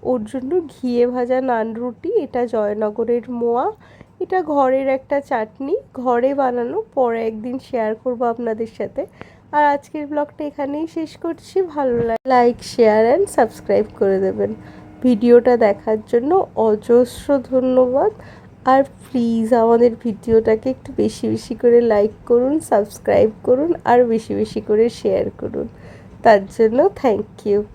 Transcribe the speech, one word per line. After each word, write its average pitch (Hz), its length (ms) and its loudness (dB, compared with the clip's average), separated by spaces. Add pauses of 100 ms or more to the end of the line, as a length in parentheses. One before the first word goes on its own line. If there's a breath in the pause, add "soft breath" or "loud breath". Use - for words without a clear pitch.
ওর 247 220 -2
জন্য 254 260 -10 (240)
ঘিয়ে 240 320 -2
ভাজা 247 340 -2
নান 240 340 -2
রুটি, 240 360 -8 (140)
এটা 247 220 -4
জয়নগরের 214 840 -4
মোয়া, 240 360 -2 (640 loud breath)
অনেকটা 320 240 -2
ঘরের 269 340 0
একটা 269 320 -2
চাটনি, 269 560 -6 (180)
ঘরে 254 400 0
বানানো, 262 480 -2 (120)
পরে 226 320 -2
একদিন 226 320 -8
শেয়ার 220 360 -4
করব 247 280 -6
আপনাদের 226 440 -4 (120)
সাথে। 269 280 -8 (460 loud breath)
আর 294 120 2
আজকের 285 420 -2
ব্লগটা 294 380 -6
এখানেই 285 500 -6
শেষ 320 220 -8
করছি। 339 460 -6
ভালো 285 360 -2
লা-, 233 300 -2
like, 247 480 2
share 226 400 4
and 403 120 0
সাবস্ক্রাইব 214 560 0 (140)
করে 196 220 2
দেবেন। 202 340 -2 (480 loud breath)
ভিডিওটা 240 540 6
দেখার 220 400 0 (120)
জন্য 285 380 0 (100)
অজস্র 233 840 0
ধন্যবাদ। 254 760 0 (520 loud breath)
আর 269 180 4
প্লিজ 233 720 -2
আমাদের 233 360 4 (120)
ভিডিওটাকে 220 680 0
একটু 262 260 -10
বেশি 220 320 -2
বেশি 220 260 -6
করে 240 260 4
লাইক 214 300 2 (160)
করুন, 254 340 2
সাবস্ক্রাইব 208 680 0 (120)
করুন 277 300 2 (120)
আর 247 200 4
বেশি 226 300 -2
বেশি 214 260 -4
করে 214 280 2
শেয়ার - 500 -2
করুন। - 300 -8 (540 loud breath)
তার 214 180 6 (180)
জন্য 233 320 2 (120)
thank 214 500 -2
you। 208 100 0 (120)